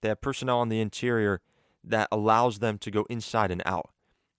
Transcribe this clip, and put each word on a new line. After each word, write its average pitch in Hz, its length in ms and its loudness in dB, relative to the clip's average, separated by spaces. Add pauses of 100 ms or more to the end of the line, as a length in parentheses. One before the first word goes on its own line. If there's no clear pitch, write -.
they 110 80 -2
have - 140 -2
personnel 127 380 0
on 117 100 0
the 110 100 0
interior 107 600 0 (440)
that 110 260 0
allows 110 480 4
them 107 200 -2
to - 120 -10
go 104 200 0
inside 110 400 -2
and 90 160 -4
out. 87 240 -4 (480)